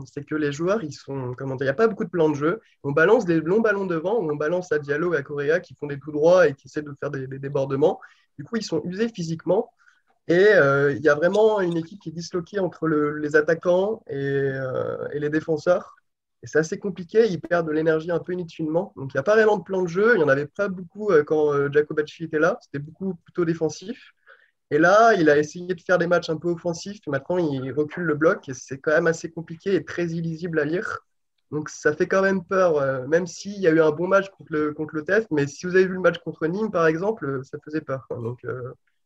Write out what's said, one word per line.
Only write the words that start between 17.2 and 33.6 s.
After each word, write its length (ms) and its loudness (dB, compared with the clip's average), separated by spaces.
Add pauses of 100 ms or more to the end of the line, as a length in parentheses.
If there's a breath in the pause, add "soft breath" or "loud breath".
ils 140 -2
perdent 260 -2
de 60 -4
l'énergie 380 0
un 80 0
peu 160 -8
inutilement. 600 -4
Donc, 180 -12
il 40 -6
n'y 40 -2
a 20 0
pas 120 2
vraiment 220 4
de 60 -4
plan 200 -4
de 60 0
jeu. 260 2
Il 40 2
n'y 40 4
en 60 2
avait 180 2
pas 220 -4
beaucoup, 420 -6
euh, 140 6
quand, 280 2
euh, 200 0
Jacobacci 520 -2
était 140 -4
là. 220 2
C'était 180 -12
beaucoup 360 -8 (100)
plutôt 220 -4
défensif. 640 -6 (580 soft breath)
Et 80 2
là, 360 6
il 160 4
a 80 6
essayé 360 -2
de 60 -14
faire 160 2
des 100 2
matchs 220 0
un 80 -2
peu 140 -6
offensifs. 560 -6
Maintenant, 320 -4
il 340 -2
recule 320 -4
le 100 0
bloc 360 0
et 40 -8
c'est 240 -12
quand 140 -2
même 140 4
assez 240 -2
compliqué 440 -6
et 100 0
très 240 -6
illisible 520 -4
à 60 0
lire. 320 -4 (540)
Donc, 180 -6
ça 240 0
fait 120 0
quand 160 2
même 220 0
peur, 320 2
euh, 300 -2
même 200 2
s'il 320 -12
y 80 0